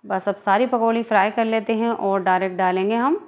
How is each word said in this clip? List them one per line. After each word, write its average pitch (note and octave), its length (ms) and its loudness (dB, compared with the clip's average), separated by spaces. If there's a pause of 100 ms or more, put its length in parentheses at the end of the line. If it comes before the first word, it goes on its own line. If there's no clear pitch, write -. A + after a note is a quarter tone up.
बस F#3+ 240 -4
अब G3 80 -2
सारी G#3 300 2
पकौड़ी A3+ 360 0
फ्राई G#3+ 280 2
कर A3+ 140 -2
लेते A3 300 0
हैं A3+ 160 0
और G3 320 0
डायरेक्ट F#3 340 0
डालेंगे F#3+ 400 0
हम C4+ 320 0